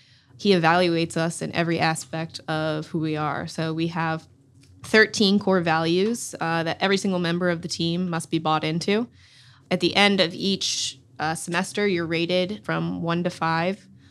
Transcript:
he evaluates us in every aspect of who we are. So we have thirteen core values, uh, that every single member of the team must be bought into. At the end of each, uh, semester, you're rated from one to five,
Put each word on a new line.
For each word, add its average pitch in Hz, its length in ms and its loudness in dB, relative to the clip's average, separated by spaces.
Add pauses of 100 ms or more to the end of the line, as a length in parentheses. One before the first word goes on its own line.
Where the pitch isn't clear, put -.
(380)
he 202 140 2
evaluates 165 640 4
us 165 260 -2
in 156 120 -6
every 165 260 0
aspect 160 680 -4
of 156 400 -2
who 170 120 -4
we 156 160 -2
are. 151 320 -4
So 160 260 -4
we 165 140 -2
have 165 400 -4 (560)
thirteen 214 540 4
core 190 220 2
values, 170 800 0
uh, 165 240 -2
that 165 160 -4
every 196 180 2
single 190 220 -2
member 175 300 0
of 170 120 -2
the 175 60 -8
team 170 420 -2
must 165 220 -6
be 165 80 0
bought 156 240 0
into. 180 440 0 (640)
At 180 120 0
the - 140 0
end 202 260 6
of 175 120 2
each, - 640 -4 (200)
uh, 156 160 -2
semester, 185 500 -2
you're 175 200 0
rated 180 580 -2
from 165 380 -2
one 170 220 0
to 180 60 -2
five, 165 560 -2 (260)